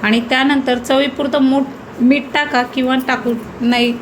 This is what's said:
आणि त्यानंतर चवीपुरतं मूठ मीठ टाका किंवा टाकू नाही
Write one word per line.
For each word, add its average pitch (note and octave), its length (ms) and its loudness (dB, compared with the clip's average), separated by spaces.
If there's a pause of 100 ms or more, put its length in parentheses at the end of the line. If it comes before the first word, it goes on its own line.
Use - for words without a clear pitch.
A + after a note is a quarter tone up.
आणि G#3+ 160 2
त्यानंतर C4 580 0
चवीपुरतं C#4 640 0
मूठ C4+ 220 2 (380)
मीठ C4+ 220 4 (100)
टाका D4 300 0
किंवा B3+ 320 -2 (120)
टाकू A#3+ 260 -2 (280)
नाही A#3+ 400 2